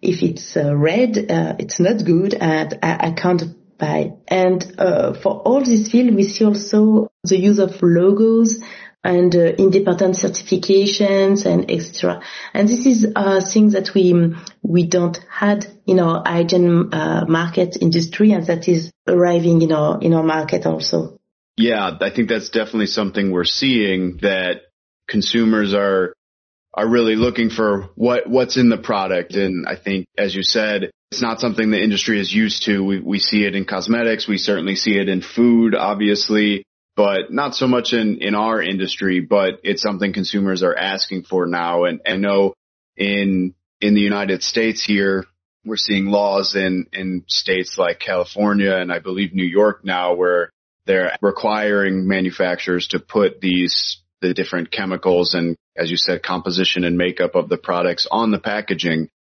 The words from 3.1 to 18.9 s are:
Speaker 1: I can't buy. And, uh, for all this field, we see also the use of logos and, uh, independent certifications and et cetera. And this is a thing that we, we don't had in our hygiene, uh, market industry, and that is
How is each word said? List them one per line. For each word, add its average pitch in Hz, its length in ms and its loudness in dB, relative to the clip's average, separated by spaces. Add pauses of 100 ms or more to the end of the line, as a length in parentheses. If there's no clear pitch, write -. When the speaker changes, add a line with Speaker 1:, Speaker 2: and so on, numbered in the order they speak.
Speaker 1:
I - 20 -6
can't 175 320 0 (340)
buy. 151 360 -2 (140)
And, 185 360 2 (160)
uh, - 340 2
for - 280 -4
all 262 220 2
this 220 280 2
field, 233 240 4
we 196 80 4
see 202 200 0
also 214 640 2 (140)
the 190 140 2
use 202 220 4
of 185 240 0
logos 214 800 4 (400)
and, 180 320 2
uh, 175 40 6
independent 185 760 4
certifications 196 1300 2
and 175 240 2
et 175 120 0
cetera. - 400 -4 (320)
And 208 160 2
this 240 160 0
is 226 200 4 (100)
a 196 260 2
thing 214 300 4
that 190 220 -2
we, 175 400 4 (280)
we 170 260 2
don't 175 320 0 (100)
had 208 380 -2 (180)
in 185 140 4
our 165 260 0
hygiene, 175 680 2
uh, 160 340 -2
market 170 540 0
industry, 170 500 2
and 170 160 0
that 170 220 -2
is 165 220 0 (140)